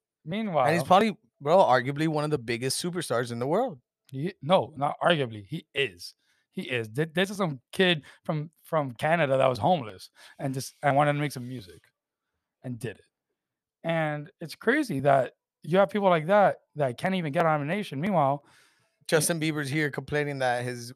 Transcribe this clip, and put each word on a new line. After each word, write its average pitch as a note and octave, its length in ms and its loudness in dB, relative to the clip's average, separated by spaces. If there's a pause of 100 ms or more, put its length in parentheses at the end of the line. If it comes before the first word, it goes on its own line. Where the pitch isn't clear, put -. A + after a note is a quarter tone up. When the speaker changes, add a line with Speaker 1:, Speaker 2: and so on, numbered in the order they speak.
(240)
Speaker 1:
Meanwhile E3+ 420 -2
Speaker 2:
And D#3 80 2
he's E3+ 100 0
probably, F#3+ 320 4 (240)
bro, D3+ 180 4
arguably C#3 500 4
one D3+ 160 -2
of D3+ 60 -2
the D3 80 0
biggest A#2+ 440 -4
superstars C3+ 480 -4
in A#2 80 -8
the B2 80 -4
world. F3+ 320 -2 (320)
Speaker 1:
He, C#3+ 300 -6
no, D3 360 2
not C#3 260 -4
arguably. C3 440 0
He - 280 -12
is. G#2 400 -6 (380)
He F#3+ 100 -10
is. A#2 260 -6
Th-, D3 240 -4
this F#3 180 -2
is G#3 60 -10
some D#3+ 240 -4 (120)
kid F3+ 300 2 (220)
from, D#3 260 -4 (120)
from C#3+ 300 -4
Canada D3+ 440 0
that C3 120 4
was B2 100 -2
homeless A2+ 520 -2 (280)
and C3+ 160 -4
just, C3+ 280 -10
and C#3 140 2
wanted D3 160 4
to D3 60 -2
make D3 140 -2
some B2 140 -10
music B2 360 -14 (840)
and B2 140 -8
did G#2+ 180 -8
it. - 80 -20 (800)
And D#3 460 -4 (100)
it's D#3+ 140 -12
crazy A3+ 460 -2
that C#3 340 4 (280)
you D#3+ 160 2
have G3 120 6
people G3+ 180 2
like D#3+ 200 4
that G3 300 4 (180)
that C3+ 220 0
can't F#3+ 160 -2
even E3 180 -2
get E3+ 120 2
a E3 40 4
nomination. D#3 520 -2
Meanwhile, D3+ 440 0 (600)
Speaker 2:
Justin D#3+ 340 0
Bieber's D3+ 280 -2
here D3+ 220 0
complaining C#3+ 500 -4
that B2 240 0
his B2 320 -10